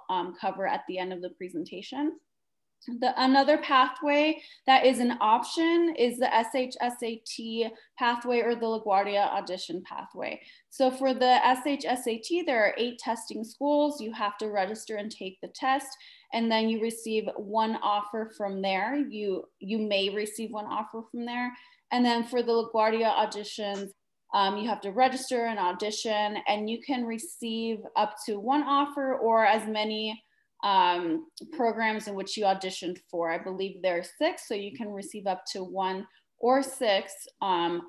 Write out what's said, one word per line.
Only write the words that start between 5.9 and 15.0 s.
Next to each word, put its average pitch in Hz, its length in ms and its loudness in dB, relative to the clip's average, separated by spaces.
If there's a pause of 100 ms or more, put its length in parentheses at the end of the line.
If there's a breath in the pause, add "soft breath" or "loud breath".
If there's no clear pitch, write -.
is 240 220 2
the 247 120 2
S 240 220 2
H 254 260 -2
S 240 220 -2
A 233 140 -4 (100)
T 226 440 -4 (280 loud breath)
pathway 240 440 2
or 233 120 2
the 233 140 -2
LaGuardia 202 640 2
audition 185 500 -6
pathway. - 580 -10 (300 loud breath)
So 262 220 2
for 262 240 0
the 247 280 6
S 254 220 4
H 285 200 -2
S 254 200 -2
A 226 140 -2
T, 339 240 -2
there 247 200 2
are 196 140 4
eight 240 220 -2
testing 226 440 -6
schools. 294 560 0
You 220 140 -8
have 214 260 -4
to 214 120 -4
register 208 460 -4
and 214 120 -6